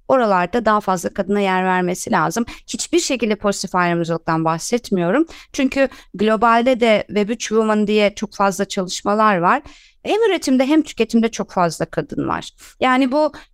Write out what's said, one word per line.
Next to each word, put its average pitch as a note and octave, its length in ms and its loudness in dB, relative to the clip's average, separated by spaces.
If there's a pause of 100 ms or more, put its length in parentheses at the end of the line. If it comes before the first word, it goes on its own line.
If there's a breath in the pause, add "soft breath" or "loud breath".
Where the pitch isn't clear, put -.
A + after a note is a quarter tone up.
oralarda G#3 580 2
daha G#3+ 160 2
fazla F3+ 320 -4
kadına G3+ 260 -2
yer F#3 240 0
vermesi F#3 480 -2
lazım. F3 340 0 (220 loud breath)
Hiçbir - 320 -4
şekilde A3 360 -2
pozitif G3+ 400 -4
ayrımcılıktan E3+ 680 0
bahsetmiyorum. F#3 800 -2 (280 loud breath)
Çünkü C4+ 360 0 (240 loud breath)
globalde A3+ 680 2
de A3 280 2
Web G#3 220 -2
üç A#3+ 180 -6
Woman G#3+ 400 2
diye G#3 280 2
çok - 200 -8
fazla G3 300 0
çalışmalar G3+ 720 0
var. G3+ 240 2 (420 loud breath)
Hem F#4 140 0 (120)
üretimde C4+ 360 2
hem D4+ 160 4
tüketimde A3 500 0
çok - 200 -8
fazla E3+ 340 -2
kadın C#3+ 420 -6
var. - 220 -6 (300 loud breath)
Yani B3+ 320 2
bu, D4 200 0 (220 loud breath)